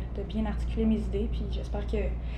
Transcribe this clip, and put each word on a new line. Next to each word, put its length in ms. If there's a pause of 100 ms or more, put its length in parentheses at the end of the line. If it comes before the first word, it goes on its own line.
(160)
de 120
bien 180
articuler 400
mes 120
idées. 340
Puis 180
j'espère 340
que 120 (420)